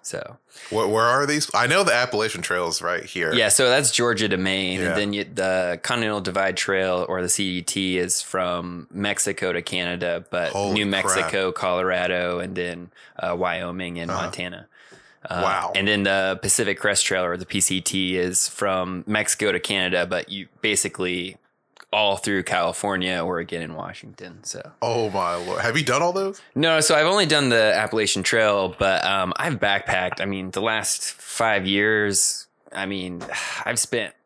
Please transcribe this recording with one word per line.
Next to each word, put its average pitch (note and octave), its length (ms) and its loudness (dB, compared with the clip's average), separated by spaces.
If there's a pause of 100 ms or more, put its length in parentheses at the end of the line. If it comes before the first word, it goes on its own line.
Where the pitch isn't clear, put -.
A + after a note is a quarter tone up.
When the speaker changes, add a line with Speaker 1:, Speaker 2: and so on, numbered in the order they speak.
Speaker 1:
So - 340 -10 (340)
Speaker 2:
Wh-, A2 200 2
where A2 140 4
are C3+ 220 4
these? D3 280 0
I A#2 120 4
know F3 160 4
the E3 120 4
Appalachian A2 480 0
Trail F2+ 260 0
is D#2+ 140 -2
right E2+ 220 -2
here. E2+ 300 -2
Speaker 1:
Yeah, A2+ 140 4
so B2+ 200 6
that's C3+ 220 4
Georgia A2 380 2
to F#2+ 80 2
Maine, F#2 440 0
Speaker 2:
Yeah. F2 80 0
Speaker 1:
and E2 80 0
then G2+ 160 -2
you, G2+ 120 -4
the F#2 580 -2
Continental A2 380 -2
Divide F#2+ 360 -2
Trail, F#2 520 0
or F#2 140 -2
the F2+ 60 -2
C F#2 280 0
D F2 60 -4
T, F#2 360 -2
is F2+ 240 -2
from F2+ 680 -4
Mexico G2 600 -2
to F2 100 -2
Canada, F2 680 -4
but E2+ 220 -2
Speaker 2:
Holy G2 220 -2 (100)
Speaker 1:
New G2+ 60 0
Speaker 2:
crap. F#2+ 140 0
Speaker 1:
Mexico, F#2+ 460 0
Colorado, F2+ 880 0
and F#2 160 -6
then, F2 360 -6 (280)
uh, F2 180 -4
Wyoming F2 600 -4
and E2+ 120 -6
Speaker 2:
Uh-huh. F2+ 120 -4
Speaker 1:
Montana. F2+ 440 -8 (640)
Uh, F2 140 -4
Speaker 2:
Wow. F#2 320 0
Speaker 1:
and G2 140 2
then G#2 160 4
the F#2+ 360 2
Pacific G2+ 380 0
Crest G2+ 260 2
Trail, F#2 200 0
or F2 120 -2
the F2+ 100 -10
P G2 140 -2
C F2+ 200 2
T, F#2 360 0
is F2+ 300 0
from F#2 640 -2
Mexico G#2+ 420 0
to F2+ 80 0
Canada, F2+ 480 0
but F2+ 220 -4
you F#2+ 180 -10 (140)
basically F#2 760 -2 (560)
all G#2 240 2
through G2 260 0
California, F#2 840 0
Oregon, E2+ 380 -4
and E2 120 -10
Washington. F2+ 680 -14
So. - 280 -10 (100)
Speaker 2:
Oh A#2 280 0
my F2 260 0
Lord. F2 260 -2
Have A#2 160 0
you D3 60 0
done C3 180 2
all F3 100 2
those? G3 280 -4 (140)
Speaker 1:
No, D#3+ 260 4
so D#3 140 4
I've D3+ 120 6
only F#3+ 200 4
done D3 220 4
the A2 260 6
Appalachian G#2 480 2
Trail, G2+ 560 2
but, F#2+ 260 2
um, F#2+ 320 0
I've D3 240 -2
backpacked. G2 600 0
I F#2+ 60 -2
mean, F#2+ 240 -4
the F#2+ 100 -4
last A2 520 -2
five G#2+ 540 0
years, G2+ 800 2 (260)
I F#2+ 140 -4
mean, F#2 360 -8 (220)
<sighs> - 200 -8
I've A#2+ 140 -2
spent - 360 -2 (120)